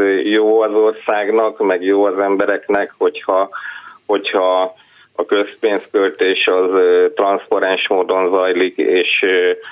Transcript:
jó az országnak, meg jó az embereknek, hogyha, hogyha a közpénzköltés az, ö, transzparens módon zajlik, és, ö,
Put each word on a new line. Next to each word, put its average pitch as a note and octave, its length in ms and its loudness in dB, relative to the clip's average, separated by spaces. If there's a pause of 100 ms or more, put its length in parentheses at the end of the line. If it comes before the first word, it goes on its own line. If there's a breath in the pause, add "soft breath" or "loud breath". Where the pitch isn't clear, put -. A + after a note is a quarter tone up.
(240)
jó A2 360 2
az G#2+ 120 0
országnak, G#2+ 840 0
meg F#2+ 240 0
jó G2 220 2
az F#2+ 140 -2
embereknek, G2 800 -2
hogyha, F#2+ 500 -2 (580 loud breath)
hogyha F#2 680 0 (380 soft breath)
a F2 120 -4
közpénzköltés G2+ 1200 -2
az, F#2 240 2
ö, F2+ 440 4
transzparens G2 760 -2
módon F#2 420 0
zajlik, F#2 460 0
és, - 460 0
ö, F#2 280 2 (220 loud breath)